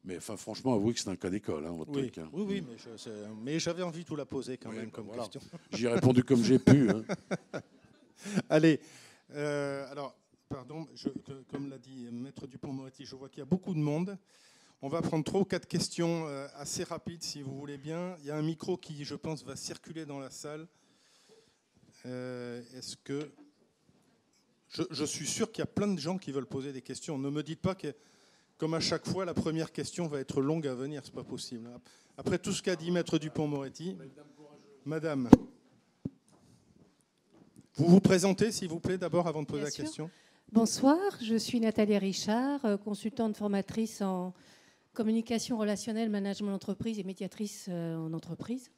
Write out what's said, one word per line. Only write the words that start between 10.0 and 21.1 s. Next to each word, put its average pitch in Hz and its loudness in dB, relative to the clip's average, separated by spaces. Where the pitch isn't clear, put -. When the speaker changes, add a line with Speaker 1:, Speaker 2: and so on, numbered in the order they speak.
Speaker 2:
pardon, 143 -10
je, 123 -6
que, 139 -12
comme 143 -8
l'a 135 -12
dit 123 -14
Maître 127 -10
Dupond-Moretti, 135 -12
je 135 -16
vois 131 -16
qu'il - -18
y - -12
a 135 -10
beaucoup 180 -2
de 156 0
monde. 165 -2
On 139 -6
va 165 -2
prendre 160 0
trois - 2
ou - 6
quatre 180 -2
questions, 165 0
euh, 139 -8
assez 143 -6
rapides, 170 -8
si - -8
vous 135 -8
voulez 143 -10
bien. 170 -6
Il 143 -12
y - -8
a 147 -4
un 151 0
micro 165 -2
qui, 147 -12
je 143 -8
pense, 156 -6
va 131 -12
circuler 160 -12
dans 143 -10
la 135 -12
salle. 156 -12